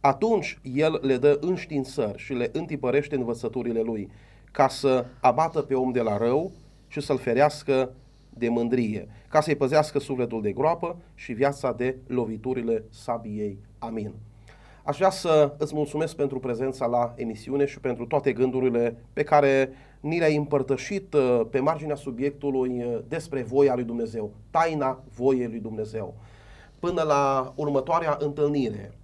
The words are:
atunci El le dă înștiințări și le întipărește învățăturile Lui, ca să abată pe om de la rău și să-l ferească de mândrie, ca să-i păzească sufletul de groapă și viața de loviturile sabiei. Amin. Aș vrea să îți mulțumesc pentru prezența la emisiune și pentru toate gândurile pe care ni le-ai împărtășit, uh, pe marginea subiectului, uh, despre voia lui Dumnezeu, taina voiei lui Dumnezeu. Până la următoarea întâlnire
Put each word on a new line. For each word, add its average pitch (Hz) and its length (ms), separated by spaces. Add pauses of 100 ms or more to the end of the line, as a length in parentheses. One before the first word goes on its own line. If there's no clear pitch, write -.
atunci 202 600
El 147 400
le 131 140
dă 139 240
înștiințări 147 760
și - 140
le 120 200
întipărește 147 640
învățăturile 120 680
Lui, 110 300 (400)
ca 135 180
să 131 380 (140)
abată 151 400
pe 135 140
om 127 180
de 120 80
la 107 160
rău 131 360 (340)
și - 140
să-l 139 180
ferească 131 760 (380)
de 117 180
mândrie, 117 600 (200)
ca 156 120
să-i 151 160
păzească 147 420
sufletul 120 440
de 101 100
groapă 165 440 (180)
și - 180
viața 135 400
de 123 240 (100)
loviturile 113 840
sabiei. 107 680 (200)
Amin. 113 340 (680)
Aș 147 140
vrea 190 140
să 151 480
îți 151 160
mulțumesc 151 420
pentru 135 220
prezența 127 480
la 120 300
emisiune 131 480
și - 160
pentru 120 260
toate 139 260
gândurile 120 640 (160)
pe 151 100
care 135 480 (300)
ni 160 180
le-ai 156 180
împărtășit, 147 800
uh, 127 260 (100)
pe 135 80
marginea 147 360
subiectului, 131 880
uh, 120 160 (100)
despre 139 340
voia 131 320
lui 123 100
Dumnezeu, 113 460 (200)
taina 151 520 (140)
voiei 123 320
lui 113 120
Dumnezeu. 107 540 (640)
Până 175 240
la 135 540
următoarea 147 640
întâlnire 143 720 (120)